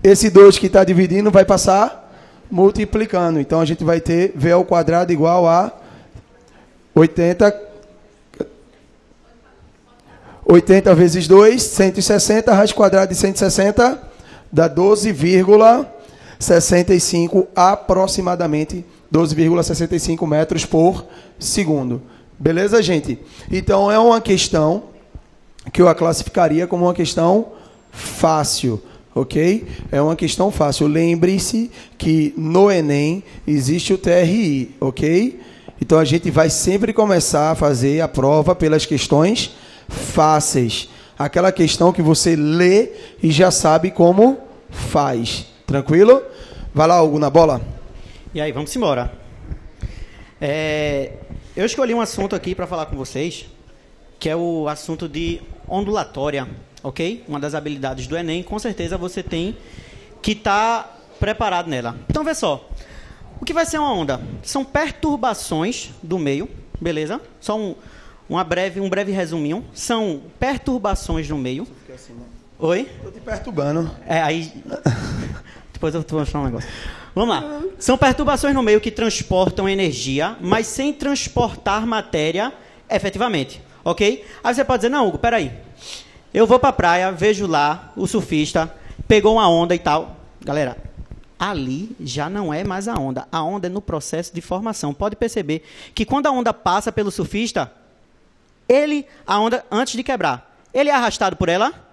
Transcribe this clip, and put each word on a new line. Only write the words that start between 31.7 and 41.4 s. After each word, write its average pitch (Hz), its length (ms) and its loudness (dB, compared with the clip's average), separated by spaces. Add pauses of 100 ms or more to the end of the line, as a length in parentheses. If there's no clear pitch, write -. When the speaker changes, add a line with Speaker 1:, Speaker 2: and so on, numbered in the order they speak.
Speaker 1:
que 156 400 0
no 170 340 4
enem 156 540 0 (220)
existe 151 460 0
o 185 60 0
T - 120 -2
R 175 220 4
I, 151 480 -2
ok? 160 600 0 (400)
Então, - 180 4
a 160 60 4
gente 165 260 0
vai 160 200 4
sempre 202 420 -2
começar 170 580 2
a 160 40 0
fazer 143 460 0
a 160 80 -2
prova 151 460 2
pelas 156 320 0
questões 156 640 0 (380)
fáceis. 151 1000 0 (300)
Aquela 175 320 0